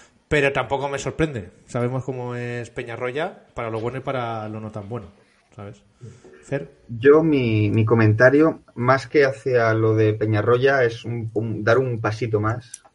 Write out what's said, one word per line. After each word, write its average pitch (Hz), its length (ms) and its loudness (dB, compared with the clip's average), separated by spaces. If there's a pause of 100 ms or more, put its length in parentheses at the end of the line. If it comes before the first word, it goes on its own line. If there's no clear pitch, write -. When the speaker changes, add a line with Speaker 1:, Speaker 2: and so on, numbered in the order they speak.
(280)
Speaker 1:
pero 139 240 2
tampoco 135 360 -4
me 139 100 -6
sorprende. 131 520 -6 (160)
Sabemos 123 380 -4
cómo 123 300 -8
es 120 360 -8
Peñarroya, 127 840 -8
para 117 160 -6
lo 110 100 -6
bueno 123 180 -6
y 131 40 -10
para 117 460 -6
lo 107 120 -12
no 110 100 -12
tan 98 180 -12
bueno, 120 200 -12 (460)
¿sabes? 101 280 -18 (600)
Fer. - 280 -8 (180)
Speaker 2:
Yo, 135 340 4
mi, 117 480 2
mi 110 140 2
comentario, 117 800 4 (120)
más 127 320 0
que 143 180 4
hacia 123 500 2
lo 110 200 2
de 110 200 2
Peñarroya, 117 680 2
es 117 200 -4
un, 117 300 -8
un, 107 300 -4
dar 113 140 4
un 123 220 -2
pasito 110 400 -2
más 110 420 -6 (120)